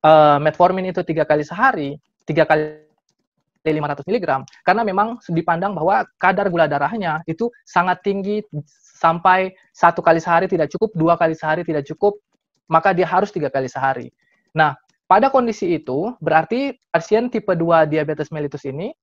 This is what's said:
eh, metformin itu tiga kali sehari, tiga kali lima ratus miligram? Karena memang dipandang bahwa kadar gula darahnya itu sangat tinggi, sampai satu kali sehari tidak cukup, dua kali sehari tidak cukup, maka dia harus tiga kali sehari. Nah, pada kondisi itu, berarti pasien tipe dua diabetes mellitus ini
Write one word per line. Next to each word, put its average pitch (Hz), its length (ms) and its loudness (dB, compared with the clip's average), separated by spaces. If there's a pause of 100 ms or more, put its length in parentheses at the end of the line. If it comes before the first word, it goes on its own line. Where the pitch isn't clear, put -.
eh, 151 320 6
metformin 175 560 0
itu 185 80 -4
tiga 160 240 -2
kali 151 160 0
sehari, 160 560 -2 (320)
tiga 156 160 2
kali 151 400 -2 (800)
lima 151 320 -2
ratus 147 80 -14
miligram? 175 400 -4 (160)
Karena 208 240 0
memang 214 320 -2 (160)
dipandang 170 400 -2
bahwa 185 320 -2 (160)
kadar 190 320 0
gula 165 160 2
darahnya 156 560 -4
itu 165 240 -6 (160)
sangat 180 400 -2
tinggi, 202 400 -4 (320)
sampai 185 800 0 (160)
satu 170 320 0
kali 165 160 4
sehari 170 320 0
tidak 156 160 0
cukup, 214 240 -4
dua 170 240 2
kali 165 160 0
sehari 156 320 -4
tidak 151 240 -4
cukup, 202 320 -2 (460)
maka 165 240 2
dia 180 160 0
harus 185 240 -2
tiga 147 160 -6
kali 135 240 -4
sehari. 131 400 -4 (400)
Nah, 151 240 0 (320)
pada 220 240 4
kondisi 214 480 0
itu, 151 400 -4
berarti 160 560 -2 (160)
pasien 220 400 0
tipe 208 240 -2
dua 165 320 2
diabetes 151 480 -4
mellitus 147 320 -8
ini 156 240 -8 (120)